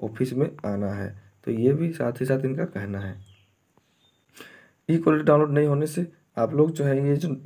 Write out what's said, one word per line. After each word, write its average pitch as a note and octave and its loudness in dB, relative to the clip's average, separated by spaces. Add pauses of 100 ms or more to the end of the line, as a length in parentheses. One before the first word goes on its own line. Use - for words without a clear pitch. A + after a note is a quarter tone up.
office A2 -4
में C3+ 0 (180)
आना G2+ -4
है। G2 -8 (320)
तो B2 -6
ये A#2 2
भी E3 0
साथ A#2+ -4
ही B2+ -4
साथ C3+ 0
इनका C3+ -2
कहना G2 -8
है। G2 -10 (1700)
ई D#3+ 4
कॉल D#3+ 4
letter D3+ 0
download D3+ 6
नहीं D3 4
होने D3 0
से F3 -4 (300)
आप A#2+ 0
लोग D3+ 4
जो D3 -4
है C#3 2
ये C#3+ 2
जो C#3+ -2